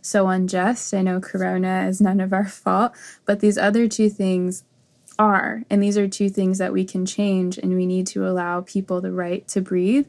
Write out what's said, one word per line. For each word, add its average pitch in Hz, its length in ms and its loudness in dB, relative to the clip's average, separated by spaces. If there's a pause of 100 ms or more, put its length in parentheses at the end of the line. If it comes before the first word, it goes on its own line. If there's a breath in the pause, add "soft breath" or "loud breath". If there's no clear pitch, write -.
so 196 240 2
unjust. 185 680 0
I 196 100 0
know 185 180 0
corona 185 680 -2
is 185 140 -2
none 196 180 4
of 190 140 0
our 190 160 0
fault, 190 420 0 (340 loud breath)
but 208 140 -6
these 208 180 2
other 214 300 2
two 214 240 2
things 185 540 -2 (560)
are, 214 480 2
and 202 140 2
these 202 160 2
are 202 80 2
two 196 220 0
things 190 300 0
that 185 140 -2
we 190 120 0
can 185 200 -4
change, 185 540 0
and 185 160 0
we 185 120 0
need 185 200 0
to 190 180 -4
allow 180 360 -2
people 185 400 -4
the 185 100 -4
right 180 380 -4
to - 120 -2
breathe 185 480 2